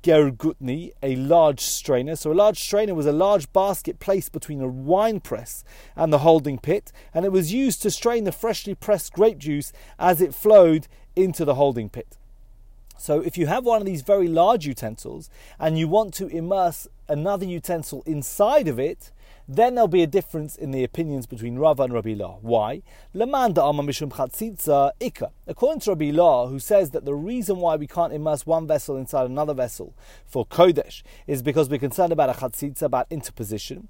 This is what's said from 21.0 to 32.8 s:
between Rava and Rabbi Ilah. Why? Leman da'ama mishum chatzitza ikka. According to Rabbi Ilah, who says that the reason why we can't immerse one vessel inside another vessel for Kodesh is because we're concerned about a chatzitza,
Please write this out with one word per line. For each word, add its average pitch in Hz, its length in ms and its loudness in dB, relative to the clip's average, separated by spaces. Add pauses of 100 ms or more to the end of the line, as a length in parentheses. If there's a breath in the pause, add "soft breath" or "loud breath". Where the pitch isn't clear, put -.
between 120 300 -10
Rava 139 280 2
and 123 80 -4
Rabbi 113 220 -4
Ilah. 95 280 -8
Why? 113 400 0 (320 soft breath)
Leman 240 400 0
da'ama 147 280 2
mishum 143 280 -6
chatzitza 143 800 -2 (100)
ikka. - 300 -8 (160)
According 262 340 -2
to 208 120 -2
Rabbi 156 140 -2
Ilah, 147 440 4
who 135 80 -8
says 190 320 2
that 147 140 -6
the 139 100 -4
reason 196 440 -4
why 170 180 0
we 147 100 -6
can't 170 260 -2
immerse 151 320 -4
one 160 220 0
vessel 147 300 -2
inside 131 300 -2
another 147 280 -4
vessel - 400 -6 (320 soft breath)
for 120 180 -4
Kodesh - 580 4 (240 soft breath)
is 139 160 -4
because 143 280 0
we're 143 80 -2
concerned 165 340 0
about 151 180 2
a - 20 -2
chatzitza, - 500 -8